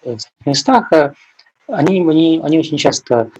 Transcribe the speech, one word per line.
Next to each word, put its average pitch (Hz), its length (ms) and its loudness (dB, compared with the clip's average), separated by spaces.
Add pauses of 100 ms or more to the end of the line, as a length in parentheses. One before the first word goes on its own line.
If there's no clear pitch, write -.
в 120 140 -10
таких - 280 -20
местах, 226 460 0
э, 147 220 2 (540)
они, 185 340 0
они, 160 420 2
они 156 160 0
очень 156 180 -4
часто 113 520 -2 (100)